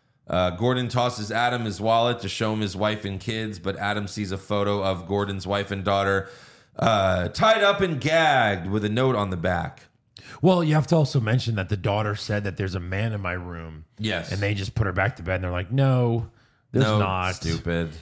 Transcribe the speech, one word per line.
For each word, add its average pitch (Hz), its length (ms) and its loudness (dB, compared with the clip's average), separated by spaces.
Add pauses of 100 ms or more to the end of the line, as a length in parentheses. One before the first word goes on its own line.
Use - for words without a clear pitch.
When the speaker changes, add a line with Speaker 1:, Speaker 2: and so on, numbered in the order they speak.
(260)
Speaker 1:
Uh, 90 240 2
Gordon 120 380 0
tosses 120 440 -2
Adam 120 320 0
his 101 160 -6
wallet 117 400 2
to 98 80 -4
show 110 240 -2
him 107 80 -2
his 95 160 -4
wife 107 280 -2
and 98 160 -6
kids, 110 380 -6
but 92 180 -4
Adam 104 320 -2
sees 98 240 -6
a 98 60 -4
photo 101 440 0
of 92 240 -2
Gordon's 98 400 -2
wife 101 240 -2
and 98 140 -4
daughter, 98 440 2 (500)
uh, 95 500 2
tied 220 340 4
up 202 180 4
and 165 200 0
gagged 131 680 2
with 104 160 0
a 107 40 2
note 123 280 2
on 101 140 0
the 92 60 -4
back. 87 480 -2 (580)
Speaker 2:
Well, 180 200 6
you 151 120 4
have 151 140 4
to 170 80 4
also 143 240 4
mention 113 360 2
that 92 140 -2
the 104 60 0
daughter 104 380 0
said 104 300 -2
that 95 120 -4
there's 95 180 -4
a 95 60 -2
man 98 320 -4
in 104 80 -4
my 90 120 -4
room. 82 520 -10 (140)
Speaker 1:
Yes. 101 320 -4
Speaker 2:
And 95 120 -2
they 101 120 0
just 95 200 -6
put 110 120 0
her 95 60 -2
back 95 240 0
to - 60 -14
bed 92 140 -2
and 92 80 -4
they're 90 60 -2
like, 90 220 -4
"No, 127 580 2 (420)
there's 107 120 4
Speaker 1:
No, 107 140 2
Speaker 2:
not. 92 380 0
Speaker 1:
stupid. 82 540 -2 (120)